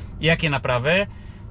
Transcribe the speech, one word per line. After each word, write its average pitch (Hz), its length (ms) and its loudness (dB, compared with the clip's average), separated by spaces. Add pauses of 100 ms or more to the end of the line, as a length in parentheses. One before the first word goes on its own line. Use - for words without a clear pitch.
(200)
jakie 160 300 2
naprawy, 135 560 2 (440)